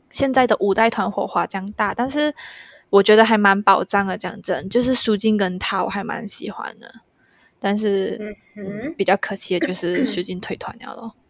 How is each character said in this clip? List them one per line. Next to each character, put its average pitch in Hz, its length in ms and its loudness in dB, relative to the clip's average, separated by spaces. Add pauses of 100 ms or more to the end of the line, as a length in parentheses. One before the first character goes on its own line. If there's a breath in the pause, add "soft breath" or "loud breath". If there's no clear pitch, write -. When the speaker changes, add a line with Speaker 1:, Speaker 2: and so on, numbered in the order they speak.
Speaker 1:
现 269 240 0
在 254 140 4
的 220 120 4
舞 196 140 2
带 226 160 4
团 202 220 -2
火 196 160 -2
花 175 180 -2
这 196 120 -8
样 196 160 -8
大， 202 200 -2
但 254 160 -2
是 302 240 0 (560 loud breath)
我 196 140 6
觉 214 120 8
得 220 100 8
还 220 120 4
蛮 202 240 6
保 196 220 6
障 202 220 0
的， 190 120 -4
讲 - 240 -8
真， 180 280 -4
就 247 120 2
是 254 120 2
苏 220 240 2
静 214 180 2
跟 185 240 0
他 185 240 -2
我 196 60 -4
还 196 140 -6
蛮 - 240 -8
喜 - 220 -4
欢 - 300 -12
的。 - 220 -20 (580)
但 202 160 0
是， 196 460 0
Speaker 2:
嗯 208 420 -14
哼。 202 220 -8
Speaker 1:
嗯， 330 100 -8
比 - 80 -2
较 185 140 2
可 - 180 -6
惜 180 240 -2
的 170 80 -2
就 185 60 -4
是 180 320 -2
苏 - 160 -2
静 180 180 -8
退 - 160 -8
团 - 240 -12
了 - 160 -14
咯。 226 200 -14 (140)